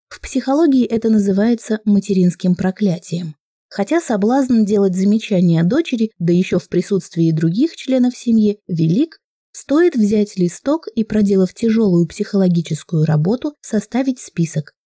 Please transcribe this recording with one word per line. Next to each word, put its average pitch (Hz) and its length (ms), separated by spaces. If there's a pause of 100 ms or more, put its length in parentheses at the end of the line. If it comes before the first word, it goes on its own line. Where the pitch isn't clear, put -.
В - 120
психологии 269 640
это 226 260
называется 214 760
материнским 185 720
проклятием. 175 800 (320)
Хотя 302 320
соблазн 233 640
делать 196 320
замечания 185 680
дочери, 226 560
да 170 140
еще 180 260
в - 100
присутствии 170 600
других 170 460
членов 247 400
семьи, 214 500
велик, 175 540 (320)
стоит 330 420
взять 208 420
листок 226 560
и, 220 120
проделав 196 500
тяжелую 208 540
психологическую 170 960
работу, 175 560
составить 254 580
список - 540 (140)